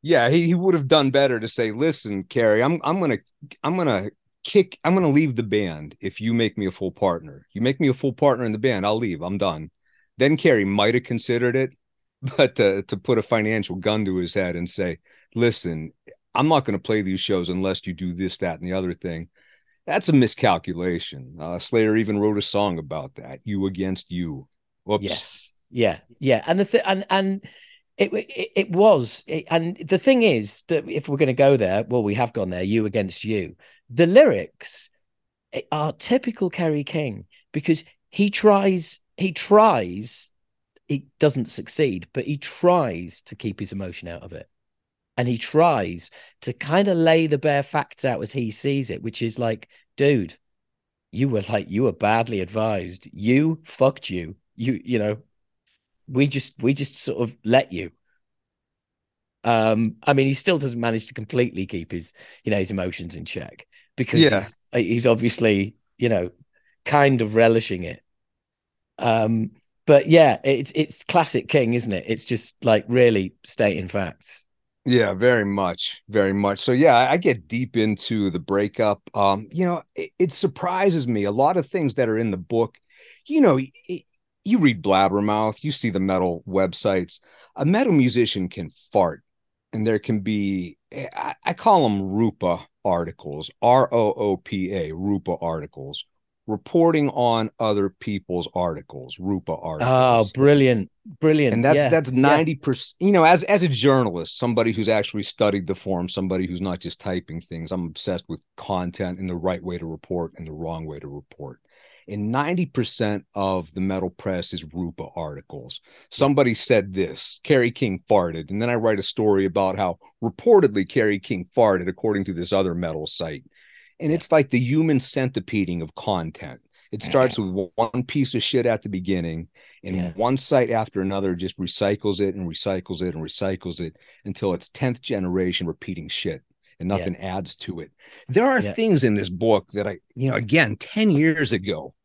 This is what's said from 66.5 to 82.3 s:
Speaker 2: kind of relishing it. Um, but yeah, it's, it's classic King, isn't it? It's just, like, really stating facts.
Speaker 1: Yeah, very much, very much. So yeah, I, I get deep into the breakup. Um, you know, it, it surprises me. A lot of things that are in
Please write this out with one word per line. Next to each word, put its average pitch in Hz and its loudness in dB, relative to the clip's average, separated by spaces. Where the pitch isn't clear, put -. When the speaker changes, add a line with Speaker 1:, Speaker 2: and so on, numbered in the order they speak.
Speaker 2:
kind 139 4
of 107 -2
relishing 113 4
it. 85 -12
Um, 113 0
but 143 8
yeah, 156 8
it's, 135 0
it's - -4
classic - 0
King, 120 2
isn't 117 -2
it? 95 -4
It's 113 -4
just, - -6
like, 110 4
really 117 4
stating 92 -2
facts. - -8
Speaker 1:
Yeah, 113 2
very 113 4
much, 98 -4
very 101 2
much. 101 0
So - -2
yeah, 135 6
I, 127 4
I 160 2
get 123 0
deep 120 -4
into 107 0
the 85 -6
breakup. 101 0
Um, 101 0
you 180 -2
know, 175 -4
it, - -10
it 175 2
surprises 180 0
me. 104 0
A 101 -2
lot 143 2
of 160 -2
things 156 -2
that 120 0
are 110 0
in 113 -2